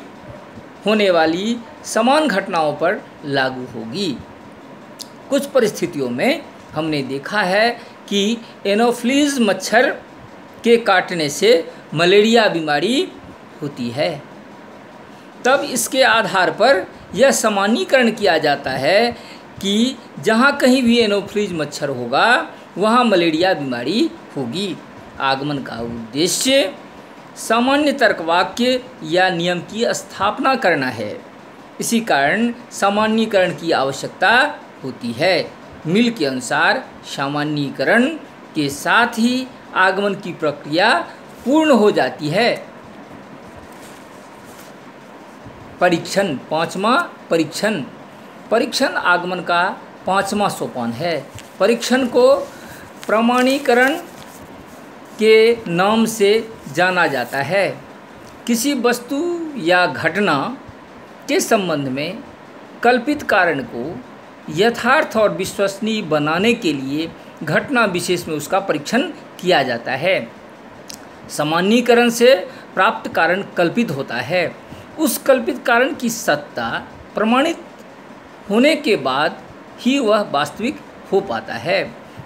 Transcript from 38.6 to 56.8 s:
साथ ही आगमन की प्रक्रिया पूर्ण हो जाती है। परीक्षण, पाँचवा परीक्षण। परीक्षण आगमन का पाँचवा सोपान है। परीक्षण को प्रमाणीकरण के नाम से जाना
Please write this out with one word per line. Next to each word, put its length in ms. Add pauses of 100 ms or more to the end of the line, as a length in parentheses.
साथ 380
ही 400 (280)
आगमन 380
की 200
प्रक्रिया 640 (460)
पूर्ण 260
हो 200
जाती 380
है। 360 (3250)
परीक्षण, 540
पाँचवा 720 (200)
परीक्षण। 520 (720)
परीक्षण 360
आगमन 520
का 380 (280)
पाँचवा 440
सोपान 420
है। 340 (340)
परीक्षण 480
को 280 (720)
प्रमाणीकरण 920 (1160)
के 380 (100)
नाम 380
से 440 (240)
जाना 340